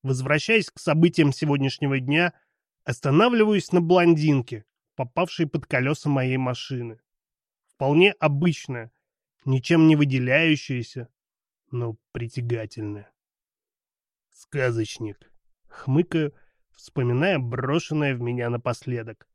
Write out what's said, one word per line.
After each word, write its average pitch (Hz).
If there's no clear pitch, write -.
Возвращаясь 135
к -
событиям 160
сегодняшнего 139
дня, 156
останавливаюсь 208
на 180
блондинке, 156
попавшей 165
под 143
колёса 135
моей 131
машины. 123
Вполне 151
обычная, 143
ничем 147
не 156
выделяющаяся, 131
но 120
притягательная. 113
«Сказочник», 113
хмыкаю, 151
вспоминая 139
брошенное 135
в 120
меня 120
напоследок. 120